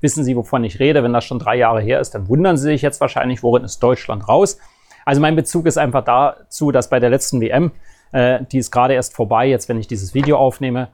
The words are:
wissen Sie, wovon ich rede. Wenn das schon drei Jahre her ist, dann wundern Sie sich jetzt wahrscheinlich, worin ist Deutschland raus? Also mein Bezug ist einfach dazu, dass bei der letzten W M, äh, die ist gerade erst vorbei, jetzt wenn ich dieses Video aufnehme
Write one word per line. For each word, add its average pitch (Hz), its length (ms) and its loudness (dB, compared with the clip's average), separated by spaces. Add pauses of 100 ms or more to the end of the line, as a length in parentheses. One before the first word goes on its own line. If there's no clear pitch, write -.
wissen 151 220 -2
Sie, 127 120 0
wovon 120 280 -2
ich 107 160 -6
rede. 143 240 2
Wenn 120 100 0
das 120 100 0
schon 127 140 -8
drei 117 180 -2
Jahre 117 240 2
her 110 200 0
ist, - 160 -6
dann 98 120 -6
wundern 160 300 2
Sie 131 60 -2
sich 147 180 0
jetzt 143 200 -2
wahrscheinlich, 127 420 -2
worin 120 200 2
ist - 200 -8
Deutschland 120 440 -2
raus? 180 300 2 (480)
Also 139 160 2
mein 156 140 2
Bezug 160 320 0
ist 156 100 0
einfach 135 260 0
dazu, 135 680 0
dass 123 180 2
bei 131 100 2
der 120 120 2
letzten 135 280 0
W 110 100 -2
M, 156 200 0 (440)
äh, 127 260 2 (120)
die 135 60 0
ist 123 140 -2
gerade 127 240 2
erst 127 200 -4
vorbei, 113 300 0
jetzt 131 240 0
wenn 117 80 -2
ich 110 80 -6
dieses 98 300 -8
Video 139 220 2
aufnehme 127 560 0